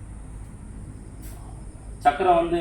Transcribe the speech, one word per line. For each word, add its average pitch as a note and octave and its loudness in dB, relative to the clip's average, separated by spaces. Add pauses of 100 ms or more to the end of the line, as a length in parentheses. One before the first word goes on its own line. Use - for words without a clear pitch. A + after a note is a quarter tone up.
(2000)
சக்கரம் F4+ 8
வந்து E4+ 2